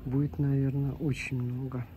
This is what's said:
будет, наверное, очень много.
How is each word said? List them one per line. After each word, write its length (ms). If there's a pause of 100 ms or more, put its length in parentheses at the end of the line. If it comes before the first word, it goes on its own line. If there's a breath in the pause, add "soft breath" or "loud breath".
будет, 360
наверное, 540
очень 460
много. 460 (120)